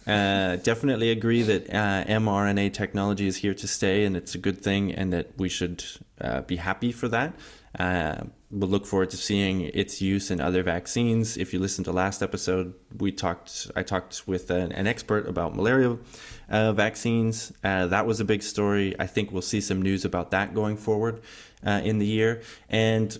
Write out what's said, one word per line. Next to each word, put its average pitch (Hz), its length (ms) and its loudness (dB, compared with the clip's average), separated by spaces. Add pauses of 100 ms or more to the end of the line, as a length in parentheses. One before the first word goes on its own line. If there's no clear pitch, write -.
Uh, 98 480 2
definitely 117 560 2
agree 117 320 4
that, 104 260 2
uh, 98 380 2
M 110 220 2
R 101 180 2
N 101 120 2
A 101 120 2
technology 101 560 0
is 92 120 0
here 101 160 0
to - 120 -8
stay, 101 380 2
and 98 120 0
it's - 200 -6
a - 20 -8
good 98 240 -2
thing, 98 300 2
and 95 200 -2
that 87 240 -2
we 92 120 0
should, 87 340 -4 (380)
uh, 64 220 -4
be - 120 -4
happy 95 380 -2
for 120 160 -4
that. 123 260 -2 (420)
Uh, 85 500 0 (260)
we'll 98 180 -2
look 98 160 0
forward 95 240 2
to - 60 -8
seeing 98 460 0
its - 380 -4
use 98 300 0
in 98 100 -2
other 90 220 2
vaccines. 110 760 0
If - 160 -4
you 90 60 0
listen 95 240 -2
to 85 100 -4
last 95 300 0
episode, 92 500 -2 (240)
we 101 140 0
talked, - 640 -6
I 92 80 -2
talked - 460 -6
with 92 240 -2
an, 90 180 0
an 95 160 -4
expert 107 400 -2
about 85 300 -4
malaria, 120 420 4 (500)
uh, 110 240 4
vaccines. 110 800 0 (120)
Uh, 95 240 2
that 101 180 2
was 113 140 0
a 110 40 0
big 101 200 2
story. 101 560 2
I 95 80 -2
think 104 240 -2
we'll 95 100 -2
see - 180 -2
some 95 220 0
news 95 220 2
about 87 260 -2
that 98 240 0
going 107 220 0
forward, 110 440 0 (460)
uh, 101 160 2
in 107 160 2
the 104 80 2
year. 110 360 2 (260)
And 110 500 2